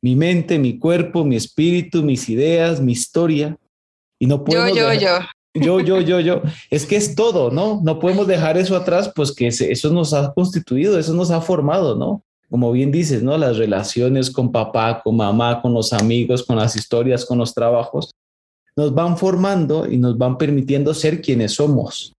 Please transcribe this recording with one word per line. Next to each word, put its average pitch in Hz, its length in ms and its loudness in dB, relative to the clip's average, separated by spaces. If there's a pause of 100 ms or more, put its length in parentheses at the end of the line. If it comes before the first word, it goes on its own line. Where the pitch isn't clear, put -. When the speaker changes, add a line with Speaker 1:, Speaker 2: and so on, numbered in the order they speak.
Speaker 1:
Mi 123 140 2
mente, 165 440 0
mi 123 200 0
cuerpo, 165 460 0
mi 131 100 2
espíritu, 170 680 -2
mis 135 260 -2
ideas, 160 500 0
mi 127 140 2
historia. 156 640 -2 (600)
Y 123 100 0
no 143 100 2
Speaker 2:
Yo, 143 80 -6
Speaker 1:
podemos 240 320 2
Speaker 2:
yo, 226 120 2
Speaker 1:
dejar 220 100 0 (540)
Speaker 2:
yo. 156 80 -2
Speaker 1:
Yo, 175 200 2
yo, 185 180 2
yo, 175 220 2
yo. 170 200 0 (280)
Es 147 160 -2
que 202 100 -2
es 208 200 -2
todo, 180 360 2
¿no? 202 320 -2
No 160 160 0
podemos 185 260 0
dejar 160 320 2
eso 185 200 0
atrás, 185 360 0
pues 143 200 -2
que 120 180 0
se-, 101 220 0
eso 151 180 0
nos 160 220 0
ha 143 200 0
constituido, 180 640 0
eso 156 160 -2
nos 170 180 0
ha 165 100 0
formado, 160 560 0
¿no? - 260 -4 (260)
Como 120 220 0
bien 135 200 2
dices, 147 320 0
¿no? 139 140 0
Las 127 200 0
relaciones 120 760 0
con 120 220 -2
papá, 113 500 0
con 113 140 0
mamá, 117 440 2
con 120 120 0
los 113 180 0
amigos, 120 520 0
con 120 120 0
las 110 220 0
historias, 120 480 0
con 123 120 -2
los 117 160 -2
trabajos, 117 580 -2 (680)
nos 147 160 0
van 165 240 0
formando 185 720 0
y 127 80 0
nos 123 200 2
van 127 200 0
permitiendo 139 560 0
ser 156 280 -2
quienes 117 340 -2
somos. - 640 -2